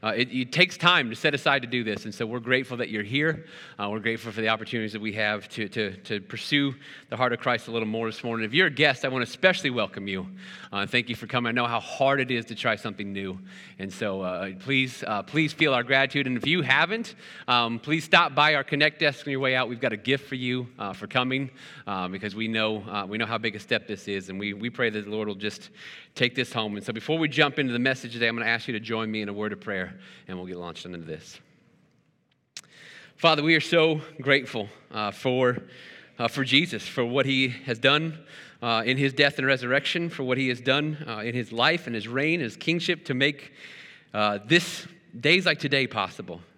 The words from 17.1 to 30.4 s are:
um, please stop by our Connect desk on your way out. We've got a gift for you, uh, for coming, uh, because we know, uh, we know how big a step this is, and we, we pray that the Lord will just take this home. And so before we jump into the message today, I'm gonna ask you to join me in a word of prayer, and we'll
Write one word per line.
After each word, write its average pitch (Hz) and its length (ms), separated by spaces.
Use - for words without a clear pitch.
um, 117 320
please 156 240
stop 170 320
by 147 220
our 135 80
Connect 151 340
desk 147 260
on 143 60
your 135 80
way 131 160
out. 127 140
We've 120 120
got 123 120
a 107 40
gift 127 300
for - 80
you, 127 320
uh, 101 120
for 101 140
coming, 131 440
uh, 95 220
because 98 260
we 110 140
know, 110 420
uh, 101 180
we 107 100
know 113 80
how 113 120
big 110 160
a 104 60
step 107 260
this 104 220
is, 95 220
and 95 100
we, 104 120
we 101 160
pray 113 220
that 107 140
the 104 80
Lord 107 160
will 101 80
just 104 340
take 123 180
this 127 180
home. 107 240
And 101 80
so 123 80
before 151 260
we 160 100
jump 147 320
into 131 120
the 120 60
message 127 360
today, 117 120
I'm 113 100
gonna 113 140
ask 117 160
you 131 60
to 107 80
join 110 280
me 107 140
in 101 60
a 104 40
word 104 200
of 95 80
prayer, 92 400
and 95 100
we'll 90 120